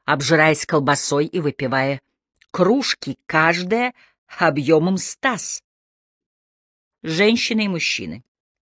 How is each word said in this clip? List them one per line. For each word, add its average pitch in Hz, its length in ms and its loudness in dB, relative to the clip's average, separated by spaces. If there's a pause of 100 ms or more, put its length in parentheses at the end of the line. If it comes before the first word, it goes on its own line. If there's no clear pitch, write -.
обжираясь 151 600 2
колбасой 147 600 0
и - 140 -4
выпивая 135 600 -2 (500)
кружки, 185 760 0
каждая 180 680 0 (440)
объемом 156 580 2
с - 200 -8
таз. - 460 -6 (1400)
Женщины 214 640 0
и - 20 -4
мужчины. 110 560 -6 (400)